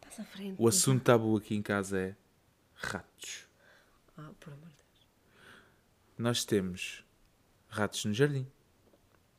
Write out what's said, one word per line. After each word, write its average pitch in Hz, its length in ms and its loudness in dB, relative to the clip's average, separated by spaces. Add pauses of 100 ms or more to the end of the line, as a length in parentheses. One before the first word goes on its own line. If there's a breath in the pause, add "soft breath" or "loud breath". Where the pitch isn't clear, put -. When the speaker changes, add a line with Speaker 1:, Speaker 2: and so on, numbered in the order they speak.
Speaker 1:
Estás - 180 -20
à 208 120 -14
frente. 196 260 -10
Speaker 2:
O 117 100 4
assunto 127 360 4
tabu 113 340 6
aqui 107 180 -4
em 104 60 -2
casa 98 380 -2
é 95 160 -4 (580)
ratos. - 720 -12 (720 soft breath)
Speaker 1:
Ah, 156 220 -18
por 147 140 -18
amor 156 160 -20
de - 60 -20
Deus. - 320 -20 (1120 soft breath)
Speaker 2:
Nós 120 280 0
temos 92 600 -2 (640)
ratos - 360 -4
no 104 80 -2
jardim. 135 340 0 (920)